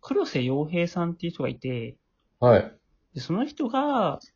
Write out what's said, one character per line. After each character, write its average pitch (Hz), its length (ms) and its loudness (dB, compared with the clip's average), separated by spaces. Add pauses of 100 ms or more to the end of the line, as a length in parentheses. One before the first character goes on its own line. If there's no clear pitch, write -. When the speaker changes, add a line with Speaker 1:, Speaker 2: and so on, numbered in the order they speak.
Speaker 1:
黒 339 260 -2
瀬 131 160 -2
洋 135 240 0
平 170 220 -2
さ 170 180 -4
ん 170 60 -2
っ - 20 -12
て 170 120 -8
い 170 40 -6
う - 20 -6
人 147 100 -8
が 127 60 -2
い 123 80 -6
て、 123 400 -8 (420)
Speaker 2:
は 120 200 8
い。 - 140 -2 (420)
Speaker 1:
で、 131 60 -10
そ 156 120 -6
の 214 120 -2
人 302 240 -6
が、 262 520 -2 (160)